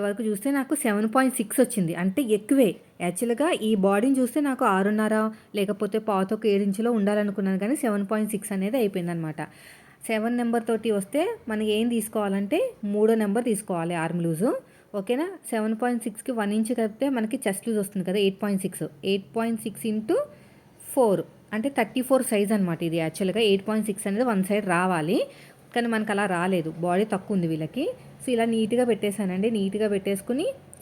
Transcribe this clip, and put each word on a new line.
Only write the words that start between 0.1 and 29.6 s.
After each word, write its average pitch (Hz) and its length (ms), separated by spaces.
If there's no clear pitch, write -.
చూస్తే 214 300
నాకు 269 160
సెవెన్ 214 300
పాయింట్ 262 260
సిక్స్ 220 240
వచ్చింది, 180 380
అంటే 190 220
ఎక్కువే. 254 300
యాక్చువల్‌గా 233 420
ఈ - 20
బాడీని 208 340
చూస్తే 254 300
నాకు 262 240
ఆరున్నర 214 420
లేకపోతే 202 400
పావుతొక్క 202 420
ఏడు 202 160
ఇంచులో 220 320
ఉండాలనుకున్నాను, 202 640
కానీ 254 220
సెవెన్ 208 260
పాయింట్ 214 240
సిక్స్ - 220
అనేది 208 240
అయిపోయిందనమాట. 170 600
సెవెన్ 226 320
నెంబర్ 233 280
తోటి 226 300
వస్తే 277 240
మనం 214 160
ఏం 226 180
తీసుకోవాలంటే 208 640
మూడో 214 300
నెంబర్ 208 260
తీసుకోవాలి 175 540
ఆర్మ్ 170 240
లూజు, 170 240
ఓకేనా? 247 260
సెవెన్ 220 300
పాయింట్ 247 240
సిక్స్కి 240 340
వన్ 202 160
ఇంచ్ 220 240
కలిపితే 220 260
మనకి 220 300
చెస్ట్ 196 220
లూజ్ 214 140
వస్తుంది 196 280
కదా, 196 140
ఎయిట్ 196 180
పాయింట్ 202 240
సిక్స్. 180 180
ఎయిట్ 196 140
పాయింట్ 226 280
సిక్స్ 208 260
ఇంటూ 214 240
ఫోర్ 208 300
అంటే 220 120
థర్టీ 233 300
ఫోర్ 254 240
సైజ్ 208 260
అనమాట 175 220
ఇది. 165 140
యాక్చువల్‌గా 185 460
ఎయిట్ 196 200
పాయింట్ 214 200
సిక్స్ 196 200
అనేది 208 220
వన్ 190 180
సైడ్ 202 160
రావాలి, 180 420
కానీ 240 200
మనకు 214 200
అలా 202 120
రాలేదు, 175 320
బాడీ 180 280
తక్కువ 196 240
ఉంది 170 140
వీళ్ళకి. 160 340
So, - 120
ఇలా 226 120
నీట్‌గా 226 340
పెట్టేశానండి. 202 580
నీట్‌గా 202 360